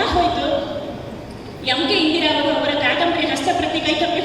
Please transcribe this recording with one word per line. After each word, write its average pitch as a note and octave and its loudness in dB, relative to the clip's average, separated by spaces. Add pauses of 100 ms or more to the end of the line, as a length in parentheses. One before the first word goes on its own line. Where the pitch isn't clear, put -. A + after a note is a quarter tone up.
ಹೋಯ್ತು. - 0 (920)
ಎಂ C4 0
ಕೆ G#4 2
ಇಂದಿರಾ D#4 2
ಅವರು C#4+ 2
ಅವರ D4 0
ಕಾದಂಬರಿ D4+ 2
ಹಸ್ತಪ್ರತಿ D4+ 0
ಕೈತಪ್ಪಿ D#4+ 0